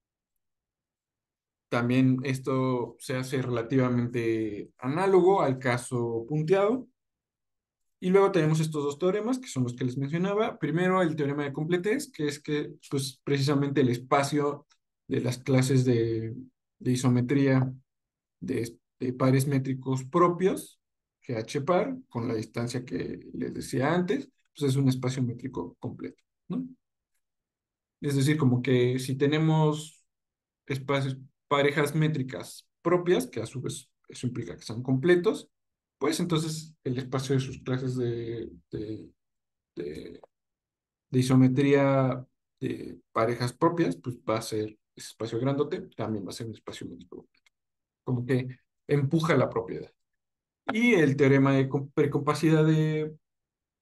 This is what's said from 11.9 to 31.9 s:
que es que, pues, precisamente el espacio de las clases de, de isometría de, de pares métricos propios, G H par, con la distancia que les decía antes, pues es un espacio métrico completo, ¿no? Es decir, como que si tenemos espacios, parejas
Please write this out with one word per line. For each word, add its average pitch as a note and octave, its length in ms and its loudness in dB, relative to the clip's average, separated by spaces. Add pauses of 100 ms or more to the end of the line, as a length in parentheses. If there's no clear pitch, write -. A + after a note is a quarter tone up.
que D#3 160 -4
es C#3+ 140 -6
que, D3+ 320 -4 (180)
pues, C3+ 320 -4
precisamente C#3 600 2
el A#2+ 80 4
espacio C#3+ 760 0 (400)
de B2+ 140 -2
las B2 180 -2
clases C3 460 2
de, A2+ 500 0 (440)
de B2+ 120 -2
isometría C3 800 2 (680)
de, - 380 -6 (200)
de B2+ 140 -4
pares C3 340 2
métricos C3+ 580 -2
propios, F3 760 0 (460)
G A#2+ 100 -6
H A2+ 240 -6
par, F#3 340 0 (140)
con A#2 180 -6
la A2+ 80 -2
distancia A#2 500 -6
que - 360 -8 (140)
les B2+ 180 -6
decía C3+ 420 -2
antes, F3+ 340 -2 (280)
pues C#3+ 140 0
es C3 60 2
un C#3 120 4
espacio B2+ 340 -2
métrico - 560 -6
completo, - 440 -12 (260)
¿no? - 180 -6 (1300)
Es C#3 160 -2
decir, C#3 220 4
como B2 240 4
que B2 360 4
si C3 160 -4
tenemos D3+ 920 2 (640)
espacios, C3+ 520 -4 (300)
parejas C#3+ 460 2